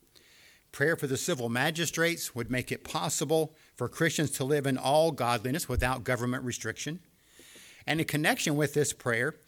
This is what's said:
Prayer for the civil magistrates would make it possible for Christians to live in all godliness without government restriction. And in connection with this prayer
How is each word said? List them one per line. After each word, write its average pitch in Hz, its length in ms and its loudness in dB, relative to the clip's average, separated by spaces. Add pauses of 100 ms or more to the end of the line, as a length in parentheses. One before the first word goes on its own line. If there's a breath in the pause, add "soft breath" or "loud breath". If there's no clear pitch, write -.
(720 loud breath)
Prayer 160 240 2
for 156 120 -2
the 127 100 0
civil 127 320 -2
magistrates 165 840 0
would 117 160 -6
make 123 220 -2
it - 140 -6
possible 160 680 0 (220 loud breath)
for 120 140 -4
Christians 156 420 0
to - 140 -4
live 143 200 2
in 135 120 0
all 156 340 4
godliness 123 560 0
without 123 380 0
government 123 400 -2
restriction. 123 560 -6 (840 loud breath)
And 151 140 0
in 156 60 0
connection 160 500 0
with 147 180 2
this 143 200 2
prayer 123 420 -2 (120)